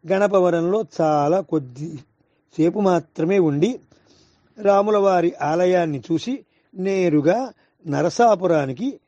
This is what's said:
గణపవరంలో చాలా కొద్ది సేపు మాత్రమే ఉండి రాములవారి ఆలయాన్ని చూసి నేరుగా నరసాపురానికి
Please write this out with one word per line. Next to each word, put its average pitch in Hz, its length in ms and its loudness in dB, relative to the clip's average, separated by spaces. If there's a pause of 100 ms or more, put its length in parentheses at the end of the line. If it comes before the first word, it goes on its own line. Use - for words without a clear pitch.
(120)
గణపవరంలో 190 720 0 (180)
చాలా 151 400 2
కొద్ది 143 560 -6 (600)
సేపు 175 220 0
మాత్రమే 180 600 0
ఉండి 165 400 0 (800)
రాములవారి 196 800 2
ఆలయాన్ని 170 580 0 (120)
చూసి 233 340 -4 (300)
నేరుగా 185 760 0 (360)
నరసాపురానికి 170 1200 0